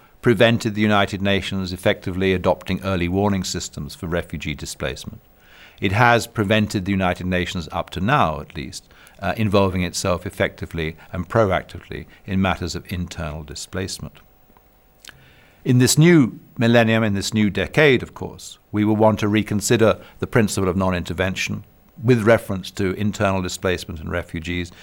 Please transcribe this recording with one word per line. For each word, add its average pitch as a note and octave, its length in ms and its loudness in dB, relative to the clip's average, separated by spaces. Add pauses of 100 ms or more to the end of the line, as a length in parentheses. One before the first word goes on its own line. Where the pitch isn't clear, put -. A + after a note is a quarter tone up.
(220)
prevented A2+ 540 2
the G#2+ 60 -2
United G2+ 400 2
Nations F#2+ 520 -2
effectively F#2+ 600 0
adopting F2+ 500 0
early F#2+ 240 -2
warning G2 360 0
systems - 520 -10
for - 120 -10
refugee D#2+ 480 -6
displacement. - 640 -10 (600)
It G2 100 0
has A#2+ 340 4
prevented G#2+ 600 0
the G2 60 -2
United F#2 340 -2
Nations, F2+ 460 -2
up E2+ 200 -6
to - 80 -8
now F#2+ 400 0
at - 160 -16
least, - 320 -12 (320)
uh, F#2+ 180 -4
involving G2 460 2
itself F2+ 420 -2
effectively E2 720 -6 (160)
and F2 160 -6
proactively - 800 -2 (200)
in F#2+ 160 -2
matters F2+ 340 -2
of - 160 -12
internal E2 520 -8
displacement. - 720 -10 (1500)
In B2+ 160 4
this B2 180 4
new D3+ 420 6 (180)
millennium, A#2 460 4
in G#2 100 0
this G2 200 -4
new G#2+ 160 2
decade, A#2+ 540 2
of - 100 -14
course, - 460 -14 (120)
we G#2 140 2
will G#2+ 100 2
want G#2+ 240 4
to G#2+ 80 0
reconsider G#2+ 720 2 (200)
the - 80 -4
principle G2 420 0
of F2 80 0
non-intervention F#2 840 -2 (400)
with A#2 200 4
reference G2+ 480 2
to F#2+ 220 -2
internal G2 480 -2
displacement F2+ 580 -6
and F2 120 -10
refugees F2 600 -6 (100)